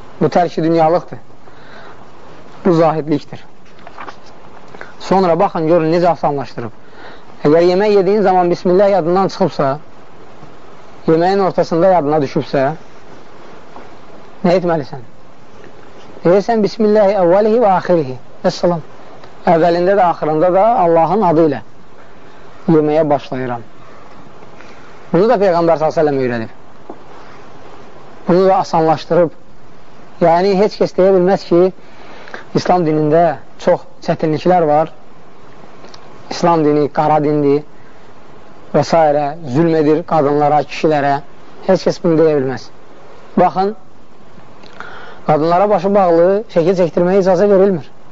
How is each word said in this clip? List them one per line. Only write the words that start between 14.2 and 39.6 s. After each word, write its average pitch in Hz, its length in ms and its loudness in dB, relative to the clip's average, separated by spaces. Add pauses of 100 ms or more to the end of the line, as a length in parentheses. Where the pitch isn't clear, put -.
nə 180 140 4
etməlisən? 156 480 -2 (1160)
Deyirsən, 208 380 4
Bismillahi 208 600 4
əvvəlihi 214 400 4
və 202 140 6
axirihi. 151 420 0 (260)
Əssalam. 175 380 0 (640)
Əvvəlində 175 480 4
də, 196 160 4
axırında 156 420 0
da 190 140 4 (160)
Allahın 170 480 4
adı 165 180 6
ilə 131 120 -4 (1080)
yeməyə 156 400 4
başlayıram. 127 540 -2 (1500)
Bunu 185 180 4
da 240 100 4
Peyğəmbər 170 380 4
sallallahu 151 100 0
əleyhi 139 60 -4
və 165 80 2
səlləm 139 240 2
öyrədib. 117 280 -4 (1700)
Bunu 185 180 4
da 190 120 4
asanlaşdırıb. 160 760 2 (840)
Yəni, 180 380 4
heç 214 180 2
kəs 185 220 0
deyə 190 160 6
bilməz 185 340 2
ki, 180 220 4 (840)
İslam 180 300 2
dinində 156 540 2 (200)
çox 175 260 2 (200)
çətinliklər 165 640 2
var. 151 260 2 (1400)
İslam 170 340 2
dini 147 280 2
qara 151 320 2
dindir 147 380 2 (1120)
və 151 100 4
s. - 120 0 (500)
zülm 160 280 2